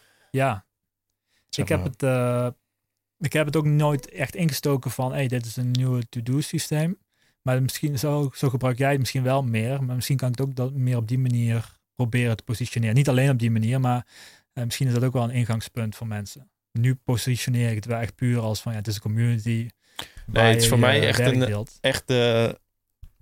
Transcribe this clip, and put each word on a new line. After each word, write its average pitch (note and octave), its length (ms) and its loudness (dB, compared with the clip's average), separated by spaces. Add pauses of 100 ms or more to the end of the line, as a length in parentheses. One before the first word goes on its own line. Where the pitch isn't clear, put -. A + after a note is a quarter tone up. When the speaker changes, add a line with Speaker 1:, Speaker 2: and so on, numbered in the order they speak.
(300)
Speaker 1:
ja. C3 360 -2 (840)
Speaker 2:
Zeg - 160 -4
Speaker 1:
Ik - 60 -2
heb - 80 2
Speaker 2:
maar. F2+ 100 -2
Speaker 1:
het, - 140 -10
eh, B2 460 2 (680)
ik D3 140 -2
heb D#3 140 2
het D3+ 100 0
ook D#3 80 2
nooit D3 460 2
echt D#3+ 240 -6
ingestoken C#3+ 560 -2
van, B2+ 220 -4
hey, C#3 160 -2
dit A#2+ 180 -4
is A2 100 -14
een B2 140 -2
nieuwe B2 380 -2
to-do B2 320 -4
systeem. D#3 580 -4 (440)
Maar B2+ 200 0
misschien C#3+ 360 -4
zo, D3 360 0
zo C#3+ 140 -2
gebruik B2+ 300 -2
jij C#3 120 2
het C#3+ 80 2
misschien C3 240 -2
wel C3+ 200 2
meer. A#2+ 420 -2
Maar B2 100 -4
misschien B2+ 220 -2
kan B2+ 160 -2
ik A#2 60 -6
het C#3 100 -2
ook C3+ 80 -8
dat B2+ 160 -2
meer B2+ 240 0
op A2+ 120 -2
die B2+ 100 0
manier A#2 600 0 (160)
proberen A#2+ 420 0
te - 60 -8
positioneren. A#2 520 -2
Niet C#3+ 140 2
alleen C3 220 4
op B2+ 80 2
die A#2 120 2
manier, A2+ 300 0
maar, B2 260 0 (460)
eh, B2 120 -6
misschien B2 220 -2
is A#2+ 80 2
dat A#2+ 100 2
ook B2+ 80 0
wel B2 100 0
een A#2 80 -2
ingangspunt A2+ 640 -2
voor A#2 100 -10
mensen. G#2 440 -10 (220)
Nu B2+ 220 2
positioneer A#2+ 760 0
ik A2+ 60 -2
het G#2 100 -4
wel A#2 140 -4
echt A2+ 160 -6
puur A#2+ 260 0
als G#2+ 220 -2
van, A#2+ 100 -4
ja, A2 60 -6
het G#2 80 -8
is G#2+ 80 -2
een G#2 60 -8
community A2+ 680 0 (580)
waar A2+ 160 4
Speaker 2:
Nee, - 60 8
het A2+ 80 8
is A#2 60 4
Speaker 1:
je A2+ 60 4
Speaker 2:
voor A#2+ 100 4
Speaker 1:
je A#2+ 60 6
Speaker 2:
mij C#3+ 220 6
echt C3+ 120 2
Speaker 1:
werk B2+ 160 4
Speaker 2:
een B2+ 60 2
Speaker 1:
deelt. G#2+ 400 -2
Speaker 2:
echte A#2+ 760 2 (640)